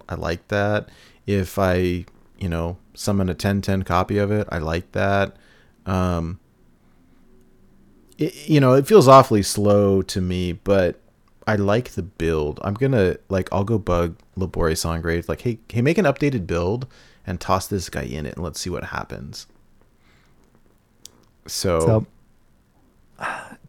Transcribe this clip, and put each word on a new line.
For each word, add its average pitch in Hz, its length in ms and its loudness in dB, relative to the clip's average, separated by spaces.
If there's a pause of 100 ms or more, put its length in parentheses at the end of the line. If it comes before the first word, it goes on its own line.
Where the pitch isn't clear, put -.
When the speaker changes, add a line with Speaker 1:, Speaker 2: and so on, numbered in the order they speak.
Speaker 1:
I 90 60 -6
like 85 340 -6
that. 104 400 -2 (380)
If 98 320 -2
I, 90 460 0 (320)
you 95 120 -6
know, 85 280 -4 (180)
summon 98 340 -2
a 90 60 -4
ten 101 260 -2
ten 95 220 -2
copy 92 340 -2
of 101 140 0
it, 104 200 -2
I - 60 -4
like 80 360 -4
that. 98 420 0 (500)
Um, 90 540 -2 (1800)
it, - 320 -6
you 151 100 6
know, 127 140 6
it 139 140 4
feels 190 200 8
awfully 123 360 8
slow 101 600 4
to - 180 -6
me, 90 320 -2
but 92 460 0 (460)
I 110 100 0
like 101 360 0
the 92 120 -8
build. 80 600 -4
I'm 101 120 -4
gonna, 113 420 2 (120)
like, 95 220 -2
I'll 98 120 0
go 110 140 0
bug 87 400 -2 (180)
Laborious 85 480 -2
Songgrave, 82 460 -4
like, 80 120 -6
"Hey, 113 180 -4 (100)
hey, 120 120 -2
make 151 160 2
an 196 80 2
updated 139 420 0
build 90 400 -4 (380)
and 90 160 -8
toss 92 260 -2
this 95 220 -6
guy 71 140 -8
in 67 220 -8
it, 62 100 -10
and 85 80 -8
let's 80 160 -8
see 92 100 -8
what 85 160 -8
happens." - 640 -12 (2000)
So 90 600 0 (1120)
Speaker 2:
So, - 80 -12 (420)